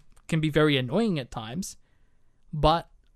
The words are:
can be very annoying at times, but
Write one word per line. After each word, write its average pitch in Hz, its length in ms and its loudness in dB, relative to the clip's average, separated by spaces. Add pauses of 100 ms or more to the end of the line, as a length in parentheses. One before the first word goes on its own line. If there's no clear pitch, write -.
(280)
can 165 120 0
be 156 100 0
very 151 280 4
annoying 160 420 -2
at 117 120 -10
times, 123 460 -10 (760)
but 156 360 2 (260)